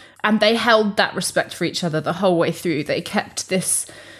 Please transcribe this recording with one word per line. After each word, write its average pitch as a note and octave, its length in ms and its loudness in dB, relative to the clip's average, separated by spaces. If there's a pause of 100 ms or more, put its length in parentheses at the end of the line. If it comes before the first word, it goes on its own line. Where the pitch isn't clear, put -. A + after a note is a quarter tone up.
(240)
And G#3+ 160 2
they A3 160 4
held A3 420 4
that - 180 0
respect - 380 -2
for F3 120 -4
each - 180 -4
other D#3 180 -2
the E3 120 -4
whole F3+ 240 2
way E3+ 140 2
through. D#3 320 -2
They C3+ 180 -2
kept - 480 -6
this, - 360 -2 (340)